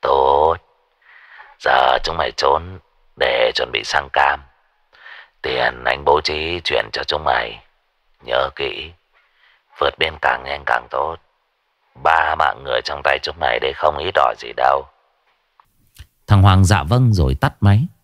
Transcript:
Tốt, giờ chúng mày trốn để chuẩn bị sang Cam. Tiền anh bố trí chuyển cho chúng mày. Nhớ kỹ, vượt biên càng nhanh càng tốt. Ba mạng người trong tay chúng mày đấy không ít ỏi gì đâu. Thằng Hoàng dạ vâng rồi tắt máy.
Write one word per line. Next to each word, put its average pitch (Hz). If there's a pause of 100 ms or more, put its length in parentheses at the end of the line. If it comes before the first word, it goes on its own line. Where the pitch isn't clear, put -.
Tốt, 69 (1040)
giờ 65
chúng 82
mày 69
trốn 80 (400)
để 60
chuẩn 62
bị 60
sang 71
Cam. 71 (1000)
Tiền 62
anh 64
bố 71
trí 78
chuyển 55
cho 67
chúng 76
mày. 58 (600)
Nhớ 64
kỹ, 71 (880)
vượt 71
biên 80
càng 64
nhanh 71
càng 60
tốt. 73 (880)
Ba 78
mạng 67
người 62
trong 71
tay 69
chúng 76
mày 62
đấy 65
không 76
ít 78
ỏi 64
gì 58
đâu. 67 (1400)
Thằng 101
Hoàng 95
dạ 90
vâng 113
rồi 71
tắt 147
máy. 104 (160)